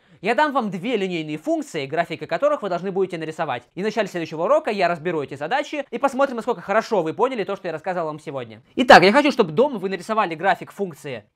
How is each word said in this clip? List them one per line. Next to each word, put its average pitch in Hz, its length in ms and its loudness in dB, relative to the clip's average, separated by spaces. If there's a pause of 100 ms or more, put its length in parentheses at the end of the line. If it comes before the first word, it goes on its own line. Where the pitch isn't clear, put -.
(200)
Я 208 140 0
дам 294 180 2
вам 247 180 0
две 202 260 -4
линейные 165 420 -2
функции, 269 480 -4
графики 156 400 -4
которых 190 360 0
вы 202 60 -4
должны 175 240 -4
будете 180 260 0
нарисовать. 156 460 -4 (100)
И 165 60 -8
в 190 40 -2
начале 214 220 0
следующего 165 380 -4
урока 277 260 2
я 196 160 2
разберу 170 360 -2
эти 135 120 -8
задачи 262 560 -4
и 233 80 -6
посмотрим, 262 380 0
насколько 220 240 -4
хорошо 202 420 0
вы 160 120 -2
поняли 220 300 0
то, 196 120 -6
что 185 120 -8
я 160 60 -6
рассказал 175 320 -4
вам 151 140 -8
сегодня. 120 420 -10 (140)
Итак, 247 260 10
я 190 100 8
хочу, 285 200 4
чтобы 165 200 0
дома 240 260 2
вы 185 100 -4
нарисовали 190 460 -2
график 170 380 0
функции 147 520 -8 (120)